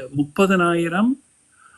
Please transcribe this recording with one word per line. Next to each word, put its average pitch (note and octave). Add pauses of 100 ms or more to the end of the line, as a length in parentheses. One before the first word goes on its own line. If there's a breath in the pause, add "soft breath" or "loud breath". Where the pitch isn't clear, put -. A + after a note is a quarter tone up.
(180)
முப்பதனாயிரம், F3 (560 soft breath)